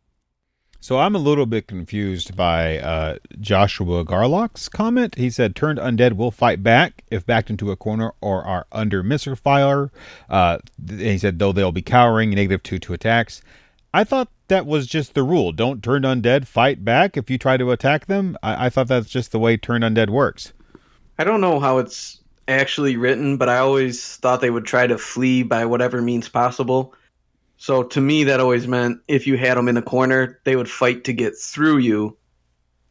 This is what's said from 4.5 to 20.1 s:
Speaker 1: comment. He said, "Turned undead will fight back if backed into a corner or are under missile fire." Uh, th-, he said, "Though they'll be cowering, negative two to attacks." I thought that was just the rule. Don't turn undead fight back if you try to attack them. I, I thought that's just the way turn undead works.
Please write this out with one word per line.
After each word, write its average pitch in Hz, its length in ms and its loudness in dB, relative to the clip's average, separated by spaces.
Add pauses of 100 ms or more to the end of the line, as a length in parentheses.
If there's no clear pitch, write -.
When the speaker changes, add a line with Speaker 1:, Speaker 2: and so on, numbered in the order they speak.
Speaker 1:
comment. 233 460 -2
He 127 140 -2
said, 113 240 0
"Turned 151 240 -2
undead 123 360 2
will 110 180 -2
fight 98 320 0
back 120 480 4
if 98 140 -6
backed 117 240 0
into 101 200 -4
a 95 60 -2
corner 110 460 -4
or 98 240 -2
are 90 260 -4
under 101 320 -2
missile 135 320 -4
fire." 139 560 2 (380)
Uh, 90 300 2 (280)
th-, 101 140 -10
he 98 160 0
said, 92 200 0
"Though 98 140 2
they'll 92 220 0
be 90 80 -4
cowering, 113 480 4
negative 98 340 0
two 92 160 -6
to - 140 -10
attacks." 113 480 -2 (520)
I 196 120 2
thought 262 240 -2 (180)
that 185 180 0
was 147 220 -2
just 151 280 -4
the 143 80 2
rule. 131 280 0
Don't 113 320 -2
turn 135 200 0
undead 131 440 2
fight 120 380 0
back 147 320 2
if 127 120 -8
you 131 80 -2
try 131 200 2
to 127 140 0
attack 135 340 0
them. 196 360 -4
I, 117 260 -2
I - 20 2
thought 127 180 -2
that's 120 220 0
just - 240 -6
the 113 60 0
way 117 180 2
turn 117 240 -2
undead 110 280 2
works. 123 440 -2 (640)